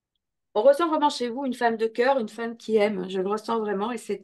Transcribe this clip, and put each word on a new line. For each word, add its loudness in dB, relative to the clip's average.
On 0
ressent 6
vraiment 2
chez -4
vous -6
une -4
femme 0
de 0
cœur, 2
une -4
femme -10
qui 0
aime. 2
Je -4
le -2
ressens -2
vraiment -2
et -6
c'est, -8